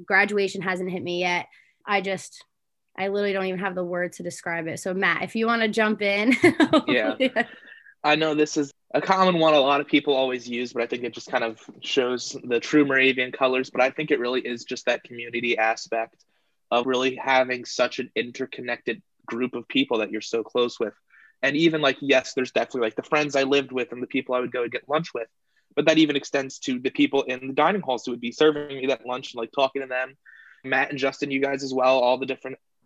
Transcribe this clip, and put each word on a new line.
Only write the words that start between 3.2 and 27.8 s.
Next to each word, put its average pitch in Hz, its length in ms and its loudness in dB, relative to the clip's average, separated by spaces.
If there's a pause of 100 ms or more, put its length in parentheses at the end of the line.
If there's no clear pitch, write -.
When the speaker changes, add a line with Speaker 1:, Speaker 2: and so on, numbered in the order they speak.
Speaker 1:
don't 190 140 -2
even 185 140 -4
have 190 140 -4
the 180 100 -4
words 175 320 -4
to 196 60 -12
describe 170 440 -6
it. 165 140 -8
So, 185 140 -4
Matt, 185 280 0
if 190 120 -8
you 220 120 0
wanna 226 220 2
jump 214 340 0
in. 208 360 2
<laughs> - 480 4
Speaker 2:
Yeah. 240 320 0
Speaker 1:
Yeah. - 280 0 (560)
Speaker 2:
I 151 140 4
know 156 180 2
this 151 220 2
is 143 140 0 (220)
a 151 80 2
common 185 400 4
one 160 140 6
a 151 40 8
lot 143 220 4
of 143 60 -4
people 143 280 2
always 127 340 0
use, 120 240 -6
but 120 100 -2
I 117 40 -2
think 120 180 -6
it 113 100 -6
just - 160 -16
kind 123 120 0
of 113 160 -4 (220)
shows 123 640 -2
the 120 160 0
true 151 240 4
Moravian 131 480 2
colors. 131 380 0
But 123 100 0
I 131 100 4
think 156 200 -4
it 139 100 2
really 123 200 -2
is 120 240 -8
just - 220 -8
that 120 160 0
community 120 540 -4
aspect 113 680 -2 (460)
of 120 160 2
really 131 300 0
having 127 480 0
such - 340 -2
an 120 160 -6
interconnected 123 880 -6 (240)
group 123 280 -6
of 120 140 -8
people 131 300 0
that 107 120 -2
you're 110 100 -6
so 113 220 -4
close 120 360 -2
with. 107 160 -4 (480)
And 135 140 0
even, 160 240 4
like, 135 200 2
yes, 135 340 2
there's 127 180 -2
definitely, 120 300 -2
like, 113 140 -2
the - 60 -4
friends 151 320 -2
I 139 80 2
lived 135 300 0
with 123 200 -4
and 123 100 -8
the 123 40 -8
people 131 280 -4
I 127 60 0
would 123 120 -4
go 120 160 -2
get 120 200 -10
lunch 160 260 -2
with, 117 140 -6 (460)
but 147 120 2
that 160 120 6
even 147 160 6
extends 135 460 -4
to 127 180 -2
the 127 120 -2
people 139 320 2
in 127 260 -6
the 135 60 -6
dining 170 280 2